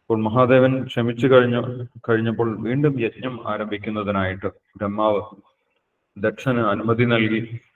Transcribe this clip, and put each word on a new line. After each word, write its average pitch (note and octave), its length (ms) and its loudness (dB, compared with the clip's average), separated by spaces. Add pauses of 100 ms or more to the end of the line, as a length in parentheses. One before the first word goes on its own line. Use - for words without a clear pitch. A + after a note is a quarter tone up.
അപ്പോൾ A2 220 -2
മഹാദേവൻ B2+ 640 4
ക്ഷമിച്ചു A#2+ 400 -2
കഴിഞ്ഞ, B2 580 4 (240)
കഴിഞ്ഞപ്പോൾ A2+ 520 0
വീണ്ടും C3 400 0
യജ്ഞം A2+ 480 -6
ആരംഭിക്കുന്നതിനായിട്ട് G#2 960 -4
ബ്രഹ്മാവ് G#2 760 -2 (960)
ദക്ഷന് A2 420 -2
അനുമതി A2+ 440 0
നൽകി. A2+ 560 0 (160)